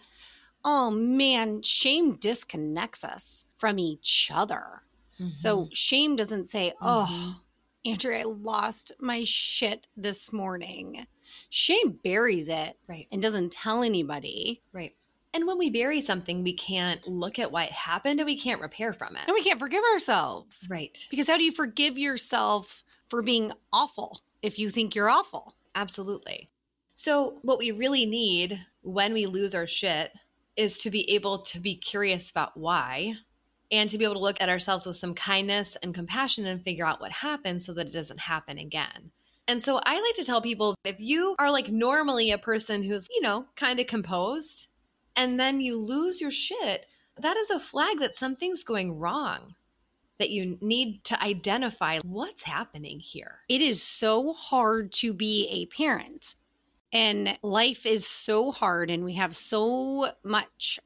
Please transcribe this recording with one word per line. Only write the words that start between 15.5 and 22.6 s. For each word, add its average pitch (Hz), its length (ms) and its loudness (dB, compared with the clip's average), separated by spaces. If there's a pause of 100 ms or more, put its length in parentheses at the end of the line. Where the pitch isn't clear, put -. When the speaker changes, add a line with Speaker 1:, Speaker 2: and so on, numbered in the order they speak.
Speaker 2:
we 339 120 2
bury 254 300 0
something, 180 420 -2
we 180 100 0
can't 180 540 -2
look 180 320 -4
at 226 140 -2
why 165 120 0
it 151 80 -6
happened 185 480 -2
and 302 60 -2
we 285 120 -2
can't 226 220 -2
repair 214 320 -4
from - 240 -10
it. 67 100 -8
Speaker 1:
And 381 80 4
we 427 80 4
can't 330 160 2
forgive 277 240 -2 (100)
ourselves. 180 760 0
Speaker 2:
Right. - 400 -8
Speaker 1:
Because 277 160 0
how 320 100 4
do 349 80 4
you 320 80 4
forgive 285 460 0
yourself 226 840 0 (240)